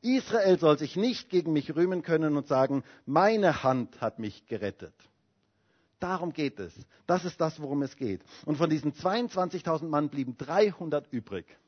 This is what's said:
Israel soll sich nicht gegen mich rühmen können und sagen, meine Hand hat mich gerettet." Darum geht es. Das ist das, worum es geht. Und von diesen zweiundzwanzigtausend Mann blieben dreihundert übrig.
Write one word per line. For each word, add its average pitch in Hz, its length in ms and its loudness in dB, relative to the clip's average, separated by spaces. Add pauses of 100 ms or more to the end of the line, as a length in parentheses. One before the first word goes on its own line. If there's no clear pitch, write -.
Israel 220 560 2
soll 151 220 6
sich 151 160 -6
nicht 220 340 -2
gegen 165 240 0
mich 147 220 -2
rühmen 175 260 0
können 160 340 2
und 143 120 -2
sagen, 135 360 2 (220)
meine 190 560 2
Hand 131 400 0
hat 113 160 -4
mich 107 300 -10
gerettet." 98 480 -8 (1040)
Darum 175 340 -4
geht 139 260 -4
es. 87 140 -10 (320)
Das 175 200 2
ist 170 140 -8
das, 160 220 -2
worum 143 220 -2
es 135 120 -6
geht. 101 280 -6 (220)
Und 151 120 -2
von 165 140 2
diesen 147 240 -2
zweiundzwanzigtausend 180 960 -2
Mann 147 180 0
blieben 131 260 -6
dreihundert 160 760 0
übrig. 101 320 -6 (220)